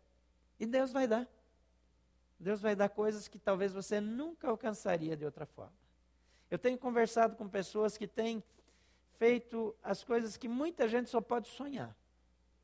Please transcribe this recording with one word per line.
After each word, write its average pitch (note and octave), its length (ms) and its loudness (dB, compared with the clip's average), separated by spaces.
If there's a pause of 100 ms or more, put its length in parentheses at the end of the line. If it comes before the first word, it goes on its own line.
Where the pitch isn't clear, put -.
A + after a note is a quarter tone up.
(600)
E A3 60 -2
Deus C4 260 2
vai C4 140 2
dar. A#3 200 2 (1120)
Deus G3+ 220 -2
vai G#3 160 2
dar G3+ 140 4
coisas G#3+ 360 -2
que - 120 -16
talvez G3 340 2
você G#3 300 -2
nunca C#4 480 -4
alcançaria F#3 640 -2
de D3+ 80 -6
outra D3 220 -6
forma. - 260 -18 (760)
Eu F3 100 -2
tenho B3 200 2
conversado A3+ 560 4
com G#3 140 -8
pessoas G#3 500 0
que G3+ 80 -6
têm A3+ 340 -2 (800)
feito A3+ 640 2
as - 220 -2
coisas A#3 320 -2
que B3+ 100 -8
muita C4 400 0
gente A#3 240 0
só A#3+ 100 2
pode A#3+ 280 -2
sonhar. A#3+ 440 -8 (720)